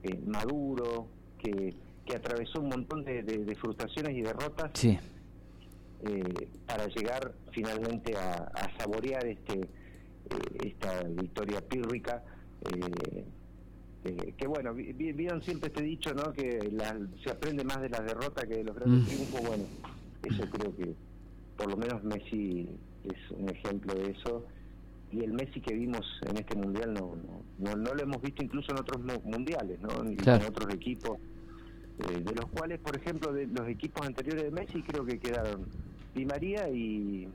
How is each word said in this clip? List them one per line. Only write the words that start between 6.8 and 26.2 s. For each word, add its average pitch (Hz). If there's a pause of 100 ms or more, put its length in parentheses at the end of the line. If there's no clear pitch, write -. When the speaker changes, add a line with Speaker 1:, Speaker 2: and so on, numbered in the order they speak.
Speaker 1:
llegar 117 (180)
finalmente 113
a, 90
a -
saborear 117
este, 104
eh, 92 (960)
esta 92
victoria 95
pírrica, 120 (500)
eh, - (800)
eh, 87
que 135
bueno, 135
vi-, 127
vi-, 156
vieron 165
siempre 156
este 151
dicho, 156
¿no? 147
Que 120
la, 107 (260)
se 135
aprende 143
más 135
de 131
las 117
derrotas 123
que 110
de 110
los 107
grandes 123
Speaker 2:
Mm. 113
Speaker 1:
triunfos. 131
Bueno, 110 (600)
eso 104
creo 104
que 87 (640)
por 104
lo 98
menos 117
Messi 101 (340)
es -
un 95
ejemplo 98
de 95
eso, 117 (680)
y 113
el 113
Messi 131
que 110
vimos 117 (240)